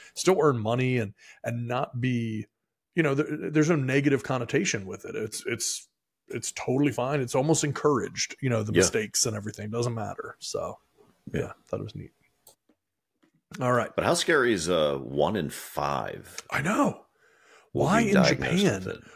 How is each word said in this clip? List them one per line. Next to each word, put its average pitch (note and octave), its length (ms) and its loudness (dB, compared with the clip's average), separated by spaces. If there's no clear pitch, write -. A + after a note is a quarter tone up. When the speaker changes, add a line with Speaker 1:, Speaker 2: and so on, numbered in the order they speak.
Speaker 1:
still F#3 260 4
earn C#3+ 180 4
money B2 380 0
and, G2+ 160 -2
and A#2+ 240 -4
not B2 340 -4
be, A#2 440 -2
you F3 80 2
know, C#3 120 2
there, D3 360 -2
there's D#3 180 4
no F3 80 4
negative C#3 460 2
connotation B2 640 -2
with F#2+ 200 -12
it. - 100 -10
It's, G#2+ 320 -6
it's, - 400 -4
it's - 240 -6
totally C3+ 380 0
fine. C3+ 300 -2
It's B2 140 -4
almost D3 280 2
encouraged, - 800 0
you C3 80 0
know, A2+ 140 2
the G#2+ 80 -4
Speaker 2:
Yeah. - 20 -2
Speaker 1:
mistakes G#2 520 2
and A2 100 -4
everything G#2 360 -8
doesn't A#2+ 240 -2
matter. G#2 440 -8
So, - 380 -8
Speaker 2:
Yeah. - 60 -2
Speaker 1:
yeah, - 120 -6
thought G#2 140 -6
it - 20 -8
was G#2 120 -12
neat. G2 160 -14
All B2 140 0
right. A#2 220 0
Speaker 2:
But E2 100 0
how C3 80 4
scary C#3+ 400 4
is, E2+ 160 0
uh, D2+ 280 4
one C#2+ 380 0
in D#2+ 140 -2
five C2+ 880 -6
Speaker 1:
I B2+ 120 -2
know. G#3 440 0
Speaker 2:
will - 20 -2
Speaker 1:
Why C3 100 2
Speaker 2:
be G#3+ 140 4
Speaker 1:
in A3 80 2
Speaker 2:
diagnosed G3 140 6
Speaker 1:
Japan? D3 460 4
Speaker 2:
with G#2 180 -2
it? - 60 -20